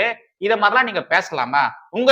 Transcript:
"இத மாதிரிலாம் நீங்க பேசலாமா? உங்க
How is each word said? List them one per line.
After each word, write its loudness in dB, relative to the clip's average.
"இத 0
மாதிரிலாம் 2
நீங்க -6
பேசலாமா? -2
உங்க 4